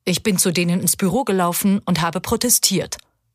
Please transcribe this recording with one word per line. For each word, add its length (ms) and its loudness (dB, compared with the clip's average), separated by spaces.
"Ich 200 -2
bin 160 0
zu 120 2
denen 280 0
ins 160 0
Büro 280 0
gelaufen 600 0
und 160 0
habe 200 -2
protestiert", 760 0